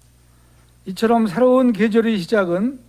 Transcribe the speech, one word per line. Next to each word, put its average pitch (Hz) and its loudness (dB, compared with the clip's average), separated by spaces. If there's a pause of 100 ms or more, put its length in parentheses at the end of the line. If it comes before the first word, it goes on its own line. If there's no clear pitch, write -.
(880)
이처럼 226 0
새로운 247 2
계절의 220 0
시작은 196 -2 (100)